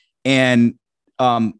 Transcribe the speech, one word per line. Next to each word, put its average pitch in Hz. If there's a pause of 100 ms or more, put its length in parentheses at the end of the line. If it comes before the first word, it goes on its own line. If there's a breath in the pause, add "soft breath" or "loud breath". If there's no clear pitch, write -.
(260 soft breath)
And, 127 (420)
um, 117